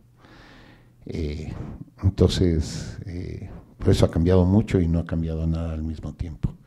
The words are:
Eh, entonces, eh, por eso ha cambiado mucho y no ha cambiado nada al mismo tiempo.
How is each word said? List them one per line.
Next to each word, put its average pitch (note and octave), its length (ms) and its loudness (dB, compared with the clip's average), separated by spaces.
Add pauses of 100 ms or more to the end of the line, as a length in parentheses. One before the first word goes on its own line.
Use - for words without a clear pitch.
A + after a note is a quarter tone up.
(1080)
Eh, D#2 460 -8 (500)
entonces, F2+ 1040 2
eh, E2+ 440 -10 (280)
por - 100 0
eso G2 160 6
ha - 60 2
cambiado F2+ 340 4
mucho G2 360 4
y E2 80 2
no E2 100 2
ha E2 80 -2
cambiado E2 400 -4
nada E2 260 -2
al D#2 100 -6
mismo D#2 320 -8
tiempo. - 400 -6 (120)